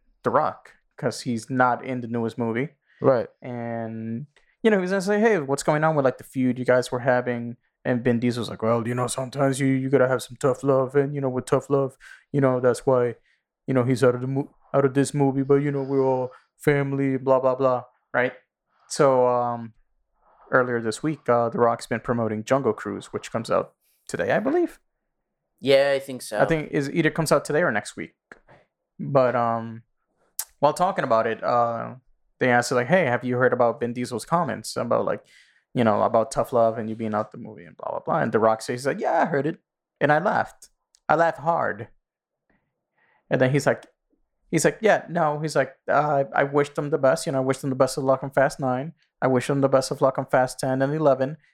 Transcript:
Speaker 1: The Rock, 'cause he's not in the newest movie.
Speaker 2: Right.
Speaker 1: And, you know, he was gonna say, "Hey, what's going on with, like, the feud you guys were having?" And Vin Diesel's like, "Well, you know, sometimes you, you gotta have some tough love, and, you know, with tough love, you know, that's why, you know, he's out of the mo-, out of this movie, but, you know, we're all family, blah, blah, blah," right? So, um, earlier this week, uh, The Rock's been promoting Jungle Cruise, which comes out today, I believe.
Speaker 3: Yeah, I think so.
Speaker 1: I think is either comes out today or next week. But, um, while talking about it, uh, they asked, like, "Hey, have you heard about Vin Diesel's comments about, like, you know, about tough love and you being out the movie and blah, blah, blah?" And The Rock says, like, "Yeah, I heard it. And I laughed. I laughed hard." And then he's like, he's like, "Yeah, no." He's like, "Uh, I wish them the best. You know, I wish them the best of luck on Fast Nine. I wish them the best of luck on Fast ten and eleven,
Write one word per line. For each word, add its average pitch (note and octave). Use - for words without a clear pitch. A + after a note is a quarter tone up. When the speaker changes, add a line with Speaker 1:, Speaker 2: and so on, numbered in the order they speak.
Speaker 1:
The A#2
Rock, B2
'cause -
he's A#2
not B2+
in B2+
the A#2
newest A2+
movie. A#2+
Speaker 2:
Right. B2+
Speaker 1:
And, A#2
you A3
know, G3+
he F#3
was F3+
gonna G3
say, G#3
"Hey, G#3+
what's C#3
going D#3
on D#3+
with, C3+
like, B2+
the -
feud B2+
you B2+
guys B2
were B2
having?" A#2+
And B2+
Vin A#2+
Diesel's A#2+
like, -
"Well, A2+
you B2
know, B2
sometimes C3
you, C#3
you C3
gotta B2+
have C3
some B2
tough C3+
love, C3+
and, C#3+
you C#3
know, C3+
with B2
tough C3+
love, C#3
you C#3+
know, B2+
that's B2
why, B2
you C3+
know, B2+
he's B2
out B2
of B2
the B2+
mo-, C3+
out C#3
of C3
this C#3
movie, C#3
but, C#3
you C#3+
know, C#3
we're C3+
all B2+
family, C#3
blah, C3
blah, C3
blah," B2+
right? B2+
So, C3
um, A#2+
earlier B2
this A2+
week, D#3
uh, A#2+
The G3
Rock's A#2
been A2+
promoting A2
Jungle B2+
Cruise, -
which -
comes A2+
out F#2
today, -
I D#3+
believe. D#4
Speaker 3:
Yeah, C#3
I C3+
think C3
so. -
Speaker 1:
I C3+
think D#3
is C#3+
either D#3
comes D#3+
out C#3+
today D3+
or D3+
next G#2
week. -
But, C3
um, A#2
while D3
talking F#3
about A2+
it, A2
uh, A#2
they B2+
asked, A#2+
like, A#2+
"Hey, F3
have B2
you B2
heard B2
about A#2+
Vin A#2+
Diesel's A#2+
comments C3
about, A#2
like, -
you B2
know, G#2+
about A2
tough -
love A#2
and A2
you A2
being A2
out G#2+
the -
movie G#2+
and -
blah, -
blah, -
blah?" D#3+
And B2
The A2+
Rock A2
says, B2+
like, E3+
"Yeah, E3
I -
heard D3
it. E3
And C#3+
I D3+
laughed. -
I D3+
laughed E3
hard." B2
And -
then B2+
he's C#3+
like, -
he's E3
like, -
"Yeah, G3
no." D3+
He's D#3
like, C3+
"Uh, C#3+
I C#3+
wish C#3+
them D3
the D3+
best. C3
You D#3
know, C3+
I C3
wish C3
them C#3+
the C3
best C3
of C#3+
luck C3
on C#3
Fast C3+
Nine. C3
I C3
wish B2+
them C#3
the C3+
best C3+
of C#3
luck C3+
on C3+
Fast B2+
ten C3
and C#3
eleven, C#3